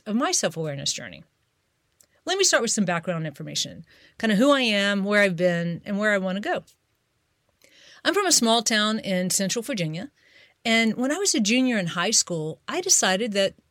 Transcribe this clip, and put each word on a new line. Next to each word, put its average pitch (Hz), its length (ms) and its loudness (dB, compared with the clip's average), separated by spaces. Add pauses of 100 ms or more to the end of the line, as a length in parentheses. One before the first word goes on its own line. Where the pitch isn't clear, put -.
of 214 120 -2
my 320 160 0
self-awareness 151 580 -4
journey. - 320 -10 (1000)
Let 370 120 0
me 392 60 2
start 311 180 4
with 233 100 -2
some 208 140 0
background 170 400 -2
information, 151 600 -8 (320)
kind 220 160 0
of 185 40 4
who 277 140 6
I 269 100 4
am, 202 440 2
where 208 160 4
I've 190 160 2
been, 170 480 0
and 202 120 -4
where 214 140 2
I 202 60 2
want 185 180 -2
to 214 140 -6
go. 285 160 -4 (1400)
I'm 311 100 0
from 392 140 2
a 320 60 2
small 233 280 4
town 214 380 0
in 185 300 -2
Central 196 340 -2
Virginia, 180 480 -6 (540)
and 226 300 2
when 262 180 0
I 339 40 -4
was 392 160 0
a 302 60 0
junior 240 380 2
in 180 100 -2
high 180 240 -2
school, 160 560 -2
I 330 140 -4
decided 214 500 2
that 196 240 0 (160)